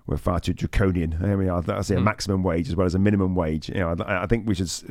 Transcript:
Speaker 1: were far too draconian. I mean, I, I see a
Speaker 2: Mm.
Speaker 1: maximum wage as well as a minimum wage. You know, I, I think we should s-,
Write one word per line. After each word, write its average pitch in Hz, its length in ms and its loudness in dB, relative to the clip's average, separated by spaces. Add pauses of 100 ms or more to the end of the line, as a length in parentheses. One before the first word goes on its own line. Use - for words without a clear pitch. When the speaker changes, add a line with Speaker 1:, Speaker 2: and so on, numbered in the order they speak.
Speaker 1:
were 76 120 -2
far 87 240 0
too 95 100 -2
draconian. 87 720 0
I 101 140 2
mean, 95 120 2
I, 90 100 0
I 98 220 -4
see 98 120 -2
a 90 60 4
Speaker 2:
Mm. 92 40 2
Speaker 1:
maximum 98 400 0
wage 85 240 0
as 85 80 -4
well 92 100 2
as 87 80 2
a 95 60 2
minimum 98 360 4
wage. 80 340 -2
You - 60 -6
know, 85 200 0 (100)
I, 92 180 -2
I - 40 -2
think 113 220 0
we 101 40 2
should 90 140 0
s-, - 240 -10